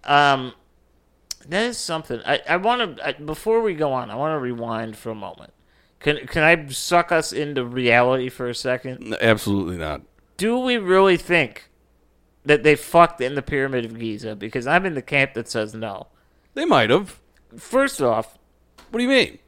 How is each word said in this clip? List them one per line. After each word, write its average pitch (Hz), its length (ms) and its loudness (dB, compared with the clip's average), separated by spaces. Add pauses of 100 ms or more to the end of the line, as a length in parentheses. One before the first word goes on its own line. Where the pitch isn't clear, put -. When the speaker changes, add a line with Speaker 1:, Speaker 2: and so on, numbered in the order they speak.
Speaker 1:
Um, 139 500 2 (920)
that 190 160 -2
is 240 140 -6
something. 156 480 -8
I, 139 220 0
I 170 80 0
wanna, 208 480 -2
I, 143 80 -4
before 156 480 -2
we 214 140 -2
go 151 180 -2
on, 120 180 -4
I 104 60 -10
wanna 151 240 -2
rewind 117 560 -6
for - 140 -12
a 110 40 -8
moment. 95 380 -16 (480)
Can, 143 260 -2
can 160 160 -2
I 160 260 4
suck 170 440 0
us 160 200 0
into 139 320 -4
reality 123 640 2
for 127 200 -8
a 120 60 -8
second? 127 480 -6 (100)
Speaker 2:
N-, - 80 -6
absolutely 101 560 2
not. 76 260 -8 (340)
Speaker 1:
Do 233 220 0
we 254 180 0
really 185 400 4
think 165 540 -2 (760)
that 147 200 4
they 151 100 8
fucked 170 460 4
in 131 160 -4
the 139 60 -4
Pyramid 135 420 -2
of 113 140 -12
Giza? 110 360 -8
Because 110 320 -8
I'm 175 180 2
in 180 100 -4
the 131 80 -6
camp 139 320 -2
that 113 140 -8
says 107 260 -4
no. 110 340 -10 (460)
Speaker 2:
They 285 100 -2
might 131 260 4
have. 185 300 0 (360)
Speaker 1:
First 262 460 -2
off, 113 360 -2 (520)
Speaker 2:
What - 80 -4
do 240 60 0
you 254 60 0
mean? 254 380 2